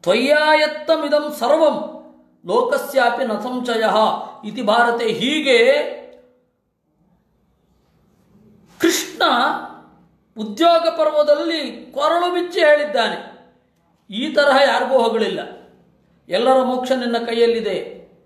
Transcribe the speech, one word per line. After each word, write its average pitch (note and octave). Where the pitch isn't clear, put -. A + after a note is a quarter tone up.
"ತ್ವಯ್ಯಾಯತ್ತಮಿದಂ D4+
ಸರ್ವಂ C#4+
ಲೋಕಸ್ಯಾಪಿ B3
ನ A3
ಸಂಶಯಃ A3
ಇತಿ G#3+
ಭಾರತೆ." A#3
ಹೀಗೆ C4
ಕೃಷ್ಣ -
ಉದ್ಯೋಗ E4
ಪರ್ವದಲ್ಲಿ D4+
ಕೊರಳು E4+
ಬಿಚ್ಚಿ F4
ಹೇಳಿದ್ದಾನೆ. D4
ಈ A#3
ತರಹ C#4+
ಯಾರಿಗೂ A#3+
ಹೊಗಳಿಲ್ಲ. G#3+
"ಎಲ್ಲರ B3+
ಮೋಕ್ಷ B3+
ನಿನ್ನ A#3+
ಕೈಯಲ್ಲಿದೆ A3+